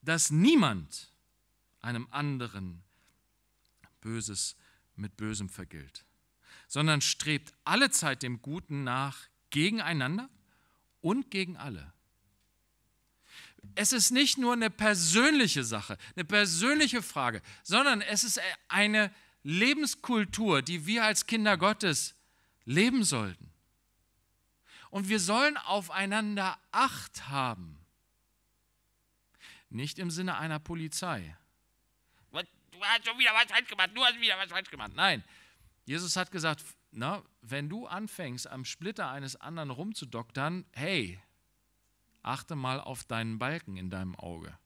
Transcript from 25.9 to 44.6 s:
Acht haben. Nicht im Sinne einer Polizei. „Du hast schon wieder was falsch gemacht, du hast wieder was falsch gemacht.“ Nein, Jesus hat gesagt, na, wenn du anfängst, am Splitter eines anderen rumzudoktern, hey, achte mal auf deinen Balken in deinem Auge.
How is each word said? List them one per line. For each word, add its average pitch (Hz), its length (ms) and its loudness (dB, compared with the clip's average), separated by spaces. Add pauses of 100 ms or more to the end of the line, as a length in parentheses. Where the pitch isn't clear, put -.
Acht - 580 -2
haben. 92 560 -4 (1800)
Nicht 127 300 -8
im 180 120 -4
Sinne 175 280 -4
einer 156 200 -4
Polizei. 156 800 -6 (960)
„Du - 520 -12
hast 220 240 2
schon 233 120 -4
wieder 240 140 6
was 220 180 4
falsch 233 180 0
gemacht, 185 260 0
du 247 80 0
hast 240 160 4
wieder 220 200 2
was 190 120 -4
falsch 185 200 -6
gemacht.“ 110 240 -10
Nein, 160 280 2 (640)
Jesus 165 320 -2
hat 185 160 -2
gesagt, 160 320 -2 (260)
na, 147 320 -6 (200)
wenn 139 260 -6
du 220 180 -8
anfängst, 165 600 -10
am 131 180 -12
Splitter 180 460 -8
eines 135 260 -10
anderen 156 340 -10
rumzudoktern, 139 1000 -6
hey, 120 480 -4 (1000)
achte 135 340 -6
mal 131 240 -4
auf - 240 -12
deinen 113 340 -4
Balken 127 380 -6
in 92 140 -6
deinem 92 260 -6
Auge. 80 480 -12